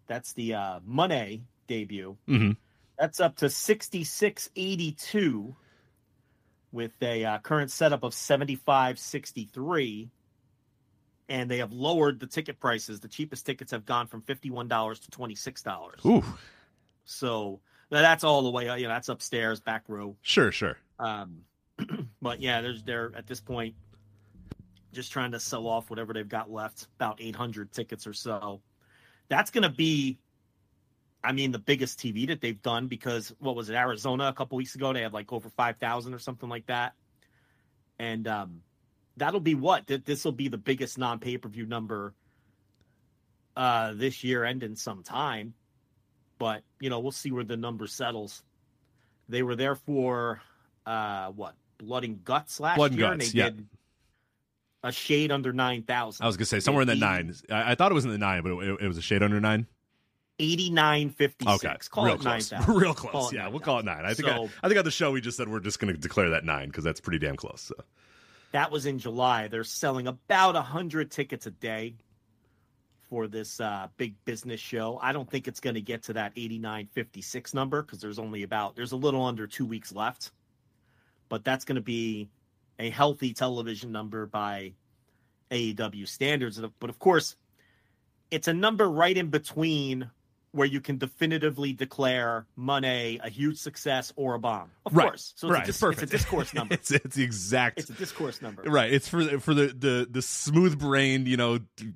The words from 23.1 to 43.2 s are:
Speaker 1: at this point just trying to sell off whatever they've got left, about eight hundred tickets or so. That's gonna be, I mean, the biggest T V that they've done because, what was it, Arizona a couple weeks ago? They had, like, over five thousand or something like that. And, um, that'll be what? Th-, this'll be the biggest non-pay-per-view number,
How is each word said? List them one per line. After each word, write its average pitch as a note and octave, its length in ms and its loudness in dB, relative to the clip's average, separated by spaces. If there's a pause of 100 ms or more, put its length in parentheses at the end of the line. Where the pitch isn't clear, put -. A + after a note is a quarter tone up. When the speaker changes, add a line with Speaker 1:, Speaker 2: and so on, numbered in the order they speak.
Speaker 1:
at A2+ 120 -14
this B2 140 -10
point A2+ 340 -6 (1200)
just - 180 -12
trying B2 220 -2
to A2+ 60 -6
sell A#2 280 -6
off A2+ 240 -2
whatever A2+ 220 -6
they've G#2+ 140 -6
got A2 240 -6
left, A2 440 -10
about G#2+ 260 -2
eight A2+ 140 -8
hundred G#2+ 360 -6
tickets A2+ 360 -10
or G#2 60 -10
so. G2+ 480 -8 (680)
That's D#3 220 2
gonna G3+ 180 4
be, C#3+ 480 2 (1040)
I B2 100 0
mean, C3+ 180 0
the A#2+ 80 -4
biggest C3 400 0
T A#2+ 120 -4
V A2 160 -2
that D#3 140 -4
they've A2+ 200 -4
done A#2+ 260 0
because, A#2+ 520 -4
what C3+ 160 -2
was A2+ 140 -6
it, A2 60 -4
Arizona B2 540 0
a C3 40 0
couple C3+ 240 -6
weeks C3 180 -6
ago? C3+ 180 -2
They B2 80 -2
had, A2 120 -4
like, G#2+ 180 -8
over A2+ 180 -6
five A#2+ 280 0
thousand A#2+ 360 -4
or A#2+ 60 -12
something B2 300 -10
like A#2+ 180 -10
that. A#2+ 260 -2 (1080)
And, A2+ 280 -4
um, F#2+ 340 -4 (560)
that'll E3 220 0
be D#3+ 160 4
what? C#3+ 320 4
Th-, C3+ 160 -2
this'll D3 280 -2
be C#3 160 -2
the A#2 100 -4
biggest C3 400 -2
non-pay-per-view A#2 680 -4
number, G#2+ 480 -6 (1400)